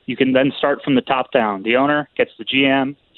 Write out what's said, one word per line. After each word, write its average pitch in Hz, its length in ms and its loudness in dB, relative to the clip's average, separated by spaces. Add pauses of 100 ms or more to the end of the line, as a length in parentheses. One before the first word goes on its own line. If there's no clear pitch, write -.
you 123 100 -8
can 131 160 0
then 131 240 2
start 143 280 -2
from 143 100 0
the 123 60 4
top 127 320 -4
down. 104 320 0
The 113 120 0
owner 143 400 0
gets 120 220 -2
the 113 60 -14
G 135 200 0
M, 135 320 0 (220)